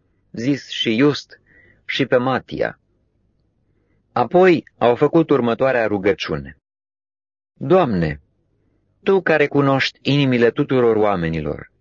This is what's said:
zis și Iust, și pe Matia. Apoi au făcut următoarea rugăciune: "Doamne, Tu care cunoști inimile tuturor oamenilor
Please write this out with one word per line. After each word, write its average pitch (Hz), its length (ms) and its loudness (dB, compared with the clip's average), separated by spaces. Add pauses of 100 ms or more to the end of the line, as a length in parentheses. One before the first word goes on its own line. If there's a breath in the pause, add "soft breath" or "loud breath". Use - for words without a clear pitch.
(320)
zis 123 360 -6
și - 280 -4
Iust, 139 440 -2 (440 soft breath)
și - 220 -4
pe 131 100 0
Matia. 107 640 -4 (1300)
Apoi 170 520 2 (140)
au 117 160 2
făcut 156 360 0
următoarea 120 560 0
rugăciune: 92 680 -4 (960)
"Doamne, 120 680 0 (840)
Tu 196 180 2
care 151 260 0
cunoști 139 560 -2
inimile 131 480 2
tuturor 123 460 0
oamenilor 82 840 -4